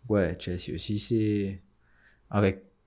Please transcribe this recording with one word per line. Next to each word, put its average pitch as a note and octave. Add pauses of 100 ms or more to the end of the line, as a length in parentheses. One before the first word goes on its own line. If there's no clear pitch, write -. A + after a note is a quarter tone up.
ouais, F#2
Chelsea -
aussi, G#2
c'est G#2 (680)
avec G2+ (240)